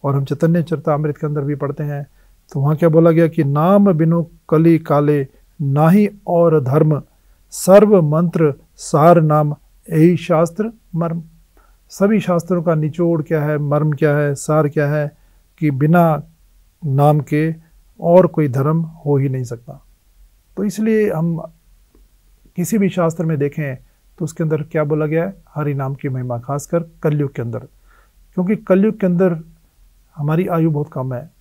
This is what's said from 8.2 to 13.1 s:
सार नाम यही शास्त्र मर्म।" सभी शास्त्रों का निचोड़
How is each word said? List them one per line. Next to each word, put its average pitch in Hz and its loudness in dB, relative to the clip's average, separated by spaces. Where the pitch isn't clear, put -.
सार 170 4
नाम 151 0
यही 165 4
शास्त्र 170 -2
मर्म।" 170 -4
सभी 202 0
शास्त्रों 175 -2
का 165 0
निचोड़ 160 0